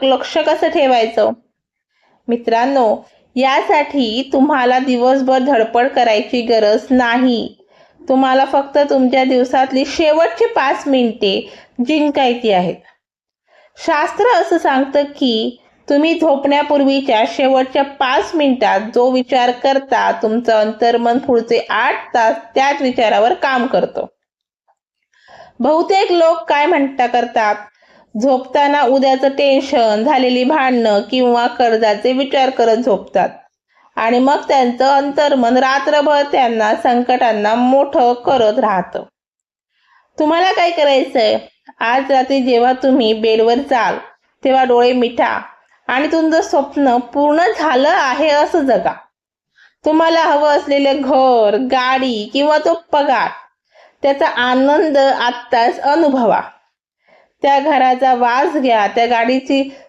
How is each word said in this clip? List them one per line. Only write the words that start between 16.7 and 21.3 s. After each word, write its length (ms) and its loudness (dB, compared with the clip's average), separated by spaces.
शेवटच्या 560 0
पाच 520 -4
मिनिटात 440 0
जो 140 2
विचार 420 0
करता, 600 -2
तुमचं 420 -2
अंतर्मन 640 0
पुढचे 520 -2